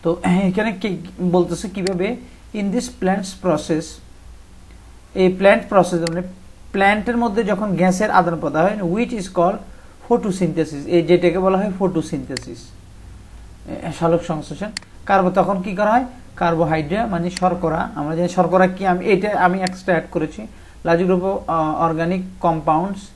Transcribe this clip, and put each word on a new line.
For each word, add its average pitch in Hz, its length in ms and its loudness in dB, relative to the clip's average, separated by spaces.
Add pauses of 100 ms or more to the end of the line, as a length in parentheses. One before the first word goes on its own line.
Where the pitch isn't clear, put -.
তো 175 220 -2
এখানে 190 480 2
কি 190 240 -4 (240)
বলতেছে, 175 480 0
কিভাবে, 190 480 -2 (380)
"In 214 40 -4
this 208 300 -2 (140)
plant's 190 420 -2
process", 160 400 0 (1300)
এই 185 180 4
plant 196 360 4
process, 175 420 2
মানে 175 120 -4 (500)
প্ল্যান্টের 208 440 2
মধ্যে 226 280 0
যখন 196 320 0
গ্যাসের 185 340 2
আদান 170 300 2
প্রদান 156 220 0
হয়, 196 300 0
which 226 120 0
is 240 100 -6
called 185 420 0 (520)
photosynthesis, 160 760 -2
এই 170 160 4
যেটাকে 170 360 4
বলা 190 200 2
হয় 202 200 -2
photosynthesis, 156 800 -4 (1080)
এ, - 300 -8
শালক 165 240 2
সংশ্লেষণ। 156 480 -6 (360)
কার্বো-, 190 240 4
তখন 185 320 2
কি 196 140 -6
করা 208 160 2
হয়, 254 120 4 (320)
কার্বোহাইড্রেট 165 640 0
মানে 185 300 -2
শর্করা, 175 640 -2
আমরা 151 220 -4
জানি 175 120 0
শর্করা 180 380 4
কি, 185 200 -2
আমি 185 200 0
এটা 202 340 2
আমি 185 200 4
এক্সট্রা 185 340 -2
অ্যাড 160 160 0
করেছি, 160 360 -6 (380)
large 170 180 4
group 185 180 2
of, 185 40 -4
আহ, 165 680 0
organic 175 560 -2
compounds 165 520 0 (180)